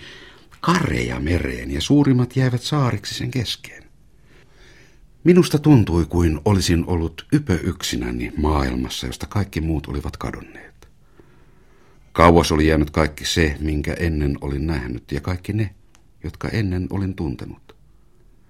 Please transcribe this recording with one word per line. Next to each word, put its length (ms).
kareja 600
mereen 500
ja 100
suurimmat 560
jäivät 260
saariksi 520
sen 160
keskeen. 540
Minusta 340
tuntui, 460
kuin 400
olisin 420
ollut 460
ypö 300
yksinäni 760
maailmassa, 680
josta 200
kaikki 340
muut 260
olivat 300
kadonneet. 720
Kauas 400
oli 140
jäänyt 240
kaikki 340
se, 360
minkä 320
ennen 480
olin 260
nähnyt, 460
ja 80
kaikki 320
ne, 220
jotka 240
ennen 420
olin 240
tuntenut. 640